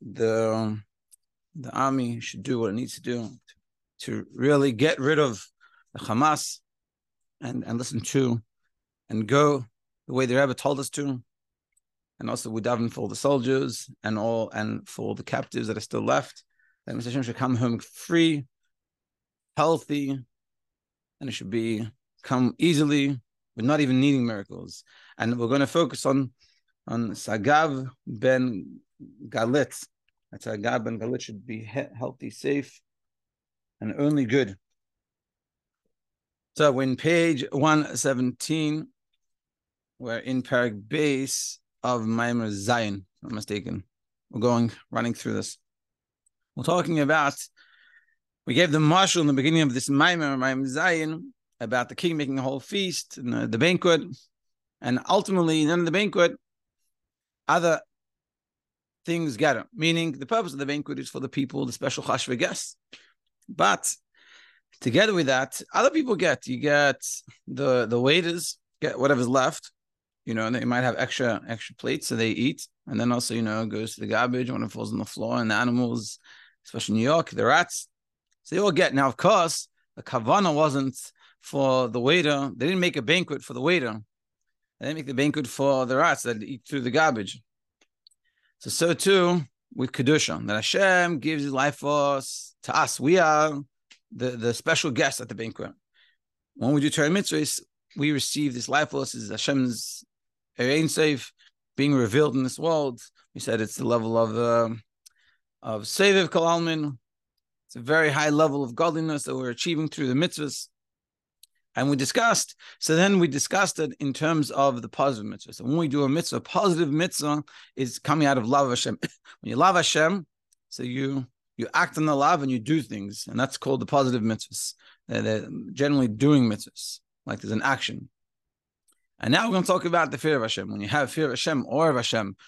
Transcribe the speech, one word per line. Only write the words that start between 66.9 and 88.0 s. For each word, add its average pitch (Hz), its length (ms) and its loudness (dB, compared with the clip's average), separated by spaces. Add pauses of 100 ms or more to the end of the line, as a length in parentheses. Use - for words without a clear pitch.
the, 127 400 0
the 120 120 0
waiters, 170 600 2 (200)
get 151 200 -4
whatever's 127 280 2
left, 131 440 0 (540)
you 113 100 -4
know, 110 160 -2
they 120 120 -2
might 123 200 0
have 120 160 0
extra, 123 480 -2
extra - 280 -10
plates, 135 300 -4
so - 100 -4
they 113 140 2
eat, 120 380 -2 (180)
and - 140 -4
then 120 120 2
also, 120 220 -2
you 117 80 -2
know, 110 220 -2
it 110 60 -6
goes 107 260 -6
to 110 60 -12
the 110 60 -6
garbage 123 440 0
when 113 100 -4
it 110 100 -6
falls 110 220 -6
on 104 60 -4
the 104 60 -4
floor, 117 320 -4
and 113 120 0
the 107 60 2
animals, 120 640 0 (480)
especially - 260 -6
in 110 60 2
New 113 60 2
York, 160 260 2
the 110 140 -2
rats, 156 420 2 (560)
so - 120 -8
they 185 60 0
all 202 100 2
get. 147 220 2
Now, 135 140 4
of 127 100 -4
course, 175 520 2 (260)
the 120 80 -16
kavana 151 500 2
wasn't 139 420 2 (440)
for 131 480 0
the 117 120 -4
waiter. 143 540 2
They 120 120 -4
didn't 185 160 0
make 170 160 0
a 139 40 -2
banquet 151 400 0
for - 120 -14
the 123 80 -8
waiter. 131 400 0 (760)
They 123 80 -8
didn't 156 100 -6
make 147 80 -10
the 135 80 -8
banquet 143 340 0
for 135 380 2
the 127 100 0
rats 151 280 2
that 113 200 -4
eat 131 240 -12
through 139 140 -4
the 120 100 -2
garbage. 127 500 0 (1200)